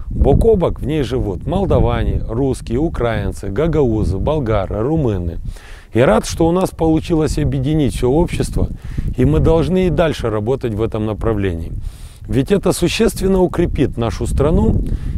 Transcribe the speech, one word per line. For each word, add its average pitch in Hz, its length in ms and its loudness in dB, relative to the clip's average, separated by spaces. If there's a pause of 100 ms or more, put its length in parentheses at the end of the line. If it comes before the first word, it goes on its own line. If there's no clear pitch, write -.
(100)
Бок - 340 4
о 226 120 4
бок 156 240 -2
в 113 60 -6
ней 151 160 0
живут 107 440 -4
молдаване, 120 840 0
русские, 120 500 -2
украинцы, 110 680 -2
гагаузы, 110 720 0
болгары, 107 640 0
румыны. 110 580 0 (560)
Я 117 120 6
рад, 214 200 4
что - 200 0
у 165 60 2
нас 185 180 0
получилось 160 680 0
объединить 139 560 0
все 123 160 0
общество, - 580 0 (480)
и 127 80 2
мы 151 140 4
должны 160 480 4
и 175 40 2
дальше 151 380 0
работать 110 460 -2
в 101 80 -2
этом 107 240 -2
направлении. 101 680 -2 (540)
Ведь 123 260 0
это 185 200 2
существенно 190 680 0
укрепит 165 560 0
нашу 117 300 -2
страну 180 480 2 (440)